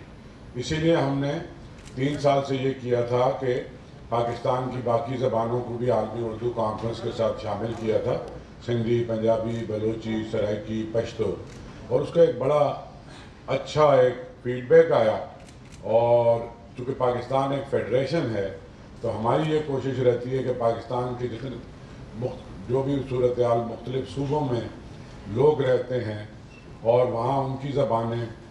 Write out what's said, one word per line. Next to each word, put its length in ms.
इसीलिए 360
हमने 360
तीन 220
साल 240
से 160
ये 140
किया 360
था 220
कि 240
पाकिस्तान 580
की 120
बाकी 360
ज़बानों 440
को 80
भी 200
आलमी 400
उर्दू 200
कॉन्फ्रेंस 500
के 120
साथ 220
शामिल 400
किया 260
था, 260
सिंधी, 340
पंजाबी, 640
बलोची, 580
सराइकी, 720
पश्तो, 440
और 100
उसका 220
एक 160
बड़ा 540
अच्छा 520
एक 120
फीडबैक 480
आया। 360
और 640
चूँकि 140
पाकिस्तान 600
एक 100
फेडरेशन 580
है, 400
तो 80
हमारी 400
ये 100
कोशिश 400
रहती 300
है 140
कि 80
पाकिस्तान 640
के 140
जितने 220
मुख्त-, 500
जो 140
भी 140
सूरत 420
हाल 180
मुख्तलिफ 520
सूबों 320
में 280
लोग 320
रहते 340
हैं 340
और 220
वहाँ 320
उनकी 320
ज़बानें 560